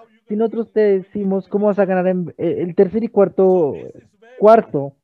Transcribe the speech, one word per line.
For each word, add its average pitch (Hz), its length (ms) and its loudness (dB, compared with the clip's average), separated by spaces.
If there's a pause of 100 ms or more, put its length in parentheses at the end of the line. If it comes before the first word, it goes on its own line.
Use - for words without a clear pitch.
(280)
si 214 80 -6
nosotros 220 380 -4
te 220 60 -2
decimos 196 680 -2
cómo 208 200 -2
vas 202 120 -2
a 202 60 2
ganar 180 220 -2
en, 180 300 -4
eh, 165 220 -4
el 165 160 -6
tercer 202 280 0
y 233 40 -4
cuarto, 185 680 2 (680)
cuarto, 202 640 2